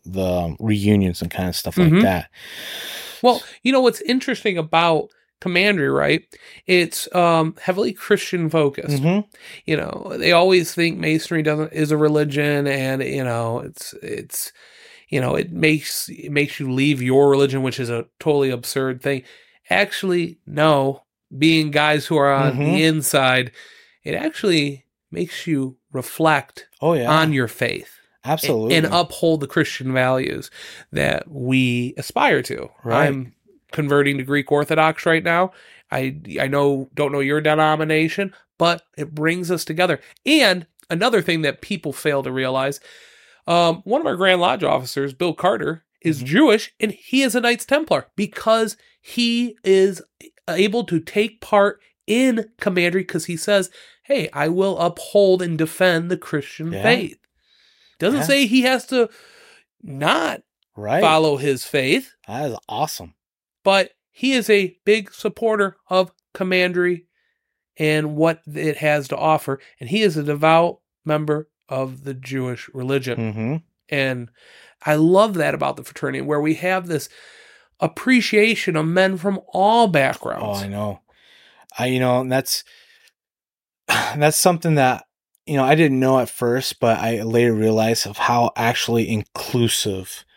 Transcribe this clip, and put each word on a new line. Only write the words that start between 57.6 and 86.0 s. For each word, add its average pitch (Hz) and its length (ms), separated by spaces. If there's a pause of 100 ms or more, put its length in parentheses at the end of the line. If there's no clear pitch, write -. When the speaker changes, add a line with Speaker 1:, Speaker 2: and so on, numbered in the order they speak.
Speaker 2:
Doesn't 254 200
Speaker 1:
Yeah. 160 60
Speaker 2:
say 277 200
he 247 160
has 262 260
to 240 200 (720)
not 156 600 (340)
Speaker 1:
Right. 107 240
Speaker 2:
follow 156 360
his 135 280
faith. 147 480 (140)
Speaker 1:
That 131 240
is 110 60 (120)
awesome. 107 460 (500)
Speaker 2:
But 196 280 (180)
he 262 220
is 233 180
a 196 340
big 208 300
supporter 214 640 (120)
of 185 220 (240)
Commandery 180 720 (720)
and 151 400
what 160 260 (100)
it 147 260
has 147 300
to - 80
offer. 151 440 (180)
And 123 100
he 208 140
is 175 140
a 151 80
devout 160 560 (240)
member 151 440 (200)
of 135 340
the 135 120
Jewish 127 600
religion. 127 440
Speaker 1:
Mm-hmm. 113 380 (320)
Speaker 2:
And 131 420 (540)
I 151 120
love 190 380
that 147 200
about 139 220
the 135 80
fraternity, 135 380
where 147 180
we 156 140
have 180 340
this 156 200 (720)
appreciation 214 960
of 156 100
men 190 300
from 190 240 (120)
all 220 360
backgrounds. 135 720
Speaker 1:
Oh, 101 40
I 98 40
know. 104 320 (800)
I, 123 80
you 127 140
know, 127 200
and 131 120
that's, - 320 (1200)
<sighs> - 0
that's 147 480
something 170 400
that, 131 300 (400)
you 147 100
know, 131 80
I 143 100
didn't 143 260